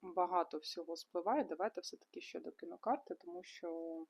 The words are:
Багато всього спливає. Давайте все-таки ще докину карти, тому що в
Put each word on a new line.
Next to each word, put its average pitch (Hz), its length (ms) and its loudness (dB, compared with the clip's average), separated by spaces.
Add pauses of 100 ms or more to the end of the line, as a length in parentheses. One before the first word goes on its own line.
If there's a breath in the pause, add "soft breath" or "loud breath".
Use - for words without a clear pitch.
Багато 175 560 4
всього 165 380 -4
спливає. 196 480 4
Давайте 180 380 0
все-таки - 400 -10
ще - 180 -8
докину 170 380 -8
карти, 233 380 0
тому 175 280 -10
що - 280 -8
в 165 380 -4